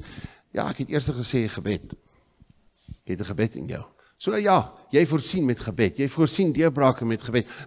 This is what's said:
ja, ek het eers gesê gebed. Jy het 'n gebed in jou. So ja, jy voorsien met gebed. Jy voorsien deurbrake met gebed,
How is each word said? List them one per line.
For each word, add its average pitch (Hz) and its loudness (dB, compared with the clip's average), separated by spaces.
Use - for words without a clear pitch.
ja, 110 -2
ek - -6
het 143 -6
eers 147 -2
gesê 120 0
gebed. 95 -6
Jy 92 -6
het 90 -8
'n 104 -8
gebed 110 -2
in - -8
jou. - -10
So 208 -2
ja, 196 6
jy 160 8
voorsien 151 0
met 120 0
gebed. 104 0
Jy 139 2
voorsien 165 2
deurbrake 143 2
met 113 -2
gebed, 117 0